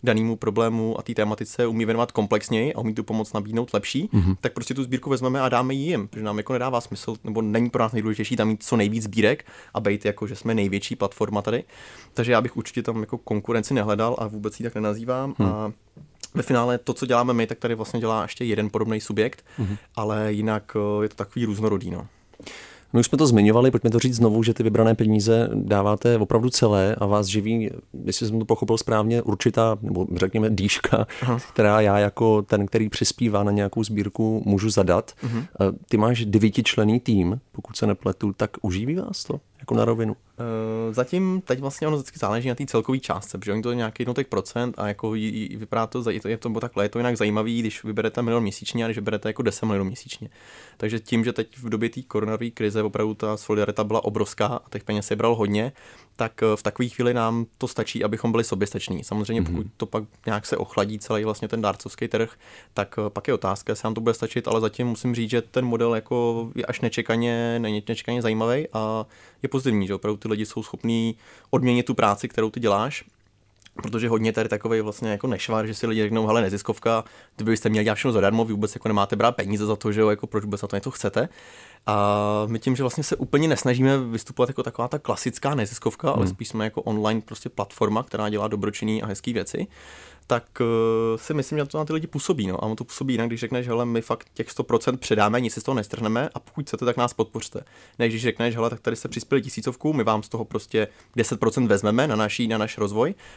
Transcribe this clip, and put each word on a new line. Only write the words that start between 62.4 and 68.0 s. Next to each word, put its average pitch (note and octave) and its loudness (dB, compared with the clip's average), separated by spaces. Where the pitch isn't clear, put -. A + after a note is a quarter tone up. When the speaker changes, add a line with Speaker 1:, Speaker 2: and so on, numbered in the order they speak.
Speaker 1:
tak, G2+ -4
eh, G2+ -4
pak - -8
je - 2
otázka, G2 -2
jestli G#2+ -6
nám A2 -2
to A2+ -4
bude A2+ 2
stačit, A#2 -4
ale A2 2
zatím A2 -2
musím A#2+ -2
říct, A2+ -2
že A#2+ 0
ten B2+ -2
model A#2 2
jako A#2 -2
je A#2+ -4
až - -6
nečekaně, A#2 0
ne-, G#2+ -2
nečekaně A#2 -4